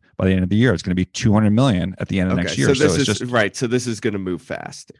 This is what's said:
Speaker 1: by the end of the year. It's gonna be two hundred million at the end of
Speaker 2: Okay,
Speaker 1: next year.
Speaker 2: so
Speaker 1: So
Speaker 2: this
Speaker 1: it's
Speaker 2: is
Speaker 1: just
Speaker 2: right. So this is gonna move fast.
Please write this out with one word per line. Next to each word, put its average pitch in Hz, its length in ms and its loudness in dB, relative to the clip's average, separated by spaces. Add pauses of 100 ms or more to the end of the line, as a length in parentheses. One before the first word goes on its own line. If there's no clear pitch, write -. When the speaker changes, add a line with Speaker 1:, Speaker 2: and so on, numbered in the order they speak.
(180)
Speaker 1:
by 92 80 0
the 95 60 4
end 92 120 2
of 90 60 -2
the 101 60 -2
year. 120 160 4
It's 82 100 -2
gonna 92 120 -2
be 92 120 0
two - 260 0
hundred 107 180 4
million 101 480 0
at - 100 -8
the 98 120 -2
end 92 100 0
of 92 40 0
Speaker 2:
Okay, 90 100 -2
Speaker 1:
next - 140 -6
year. 135 100 2
Speaker 2:
so 139 60 6
Speaker 1:
So 127 100 0
Speaker 2:
this 98 140 4
Speaker 1:
it's - 100 0
Speaker 2:
is 104 100 0
Speaker 1:
just 123 140 -8
Speaker 2:
right. 107 240 0
So 127 100 -4
this 120 220 -2
is 110 100 -4
gonna 104 200 -2
move 90 240 -6
fast. - 580 -14